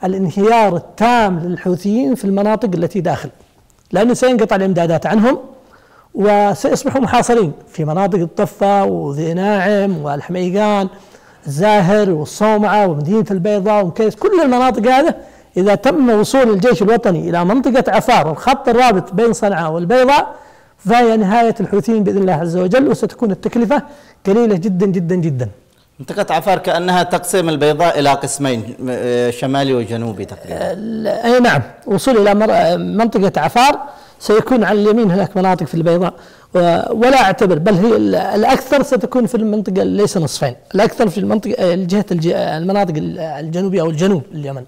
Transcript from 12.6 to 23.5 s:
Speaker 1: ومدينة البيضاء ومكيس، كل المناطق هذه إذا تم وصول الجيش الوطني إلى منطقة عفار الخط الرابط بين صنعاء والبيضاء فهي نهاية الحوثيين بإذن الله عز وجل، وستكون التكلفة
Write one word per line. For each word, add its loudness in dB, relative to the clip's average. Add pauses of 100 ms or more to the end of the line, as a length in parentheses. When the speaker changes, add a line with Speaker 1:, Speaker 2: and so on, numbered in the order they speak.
Speaker 1:
ومدينة 0
البيضاء 0
ومكيس، -2
كل 2
المناطق 2
هذه 2 (420)
إذا 2
تم 2
وصول 2
الجيش 2
الوطني 0
إلى -2
منطقة 0 (120)
عفار 2
الخط -2
الرابط 2
بين 2
صنعاء -2
والبيضاء 2 (440)
فهي 2
نهاية 2
الحوثيين 0
بإذن 0
الله 2
عز -2
وجل، 2
وستكون -2
التكلفة -2 (440)